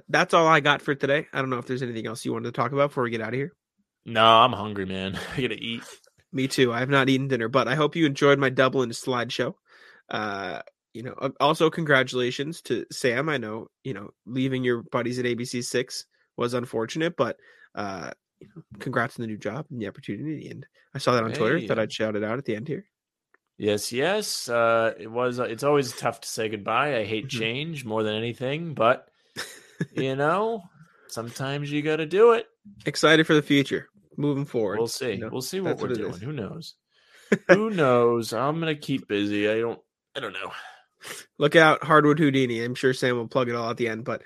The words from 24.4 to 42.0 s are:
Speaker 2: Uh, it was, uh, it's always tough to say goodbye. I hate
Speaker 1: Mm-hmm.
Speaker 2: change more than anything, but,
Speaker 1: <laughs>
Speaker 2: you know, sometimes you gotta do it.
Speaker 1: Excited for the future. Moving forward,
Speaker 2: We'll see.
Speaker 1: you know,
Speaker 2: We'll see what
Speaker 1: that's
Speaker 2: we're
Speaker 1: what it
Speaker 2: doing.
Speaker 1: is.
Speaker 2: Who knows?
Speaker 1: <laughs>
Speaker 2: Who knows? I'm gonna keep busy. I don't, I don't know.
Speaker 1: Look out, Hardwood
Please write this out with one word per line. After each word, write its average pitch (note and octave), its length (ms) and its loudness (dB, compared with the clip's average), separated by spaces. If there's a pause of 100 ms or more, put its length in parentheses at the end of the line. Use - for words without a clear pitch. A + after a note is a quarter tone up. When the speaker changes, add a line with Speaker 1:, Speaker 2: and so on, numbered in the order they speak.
Speaker 2:
Uh, A2+ 500 2
it A2 120 -14
was, B2 280 -2
uh, B2 40 -2
it's A2 200 -6
always C#3 320 2
tough - 260 -4
to - 80 -14
say A2 200 -4
goodbye. A2+ 480 -2
I G#2+ 80 -2
hate A2 220 -6
Speaker 1:
Mm-hmm. B2+ 120 -6
Speaker 2:
change C3 460 -6
more A2 180 -2
than G#2+ 120 -2
anything, B2+ 580 -6
but, A#2 340 2 (280)
Speaker 1:
<laughs> - 580 -12
Speaker 2:
you C3+ 220 -2
know, F#3 480 0 (460)
sometimes C#3 600 -6
you D3 100 -2
gotta D#3 240 -2
do G3+ 280 6
it. - 140 -2 (380)
Speaker 1:
Excited D#3 420 6
for E3 60 6
the D3+ 80 6
future. C#3 460 2 (300)
Moving C#3+ 280 0
forward, G#2+ 320 -2
Speaker 2:
We'll A2+ 100 0
see. A#2+ 260 -4
Speaker 1:
you F#2+ 60 -6
know, A2+ 120 -8
Speaker 2:
We'll B2+ 100 -6
see F#3+ 200 -6
what F3+ 80 -2
Speaker 1:
that's - 120 -4
Speaker 2:
we're - 80 -2
Speaker 1:
what A#2+ 80 -2
it G#2 40 -4
Speaker 2:
doing. F2+ 140 -6
Speaker 1:
is. F2+ 60 -14
Speaker 2:
Who C3+ 120 -10
knows? C3+ 420 -10 (380)
Speaker 1:
<laughs> - 340 -2
Speaker 2:
Who G#3 220 6
knows? A#2+ 640 4
I'm C#3+ 260 -2
gonna D#3+ 160 -2
keep C#3 320 -6
busy. G#2 420 0
I A2 120 0
don't, A#2 180 -4 (380)
I - 20 -10
don't G#2+ 140 -8
know. F#2 180 -10 (880)
Speaker 1:
Look D3+ 160 4
out, D#3 280 8
Hardwood D3 360 6